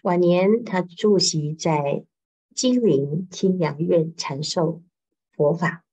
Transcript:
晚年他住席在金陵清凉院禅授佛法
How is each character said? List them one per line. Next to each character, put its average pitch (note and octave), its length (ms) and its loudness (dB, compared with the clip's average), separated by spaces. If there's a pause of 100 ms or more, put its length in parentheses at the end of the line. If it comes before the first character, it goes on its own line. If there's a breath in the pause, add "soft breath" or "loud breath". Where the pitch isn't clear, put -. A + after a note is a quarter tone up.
晚 F3+ 160 0
年 F#3 440 2
他 F#3 180 -2
住 G3 360 0
席 D3+ 360 -2
在 D3+ 520 -2 (480)
金 B3 320 0
陵 D3 440 0
清 F#3 280 0
凉 D3+ 220 -2
院 E3 360 0
禅 C#3+ 280 -8
授 E3 400 -4 (480)
佛 D3+ 220 2
法 E3 400 -4